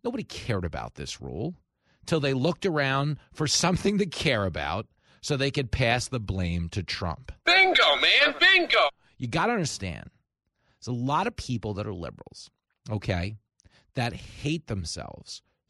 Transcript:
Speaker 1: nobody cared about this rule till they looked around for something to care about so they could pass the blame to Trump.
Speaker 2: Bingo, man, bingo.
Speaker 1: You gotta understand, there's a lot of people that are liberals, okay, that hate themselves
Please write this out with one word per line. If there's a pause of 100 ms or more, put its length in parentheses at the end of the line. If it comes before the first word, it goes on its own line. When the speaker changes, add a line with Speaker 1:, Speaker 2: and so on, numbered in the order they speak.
Speaker 1:
nobody
cared
about
this
rule (500)
till
they
looked
around (160)
for
something
to
care
about (360)
so
they
could
pass
the
blame
to
Trump. (140)
Speaker 2:
Bingo,
man,
bingo. (280)
Speaker 1:
You
gotta
understand, (680)
there's
a
lot
of
people
that
are
liberals, (400)
okay, (580)
that
hate
themselves (280)